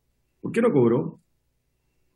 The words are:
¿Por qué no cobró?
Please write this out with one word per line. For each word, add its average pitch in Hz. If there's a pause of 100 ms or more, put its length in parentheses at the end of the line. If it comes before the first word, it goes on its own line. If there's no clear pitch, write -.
(400)
¿Por -
qué 226
no 233
cobró? 135 (960)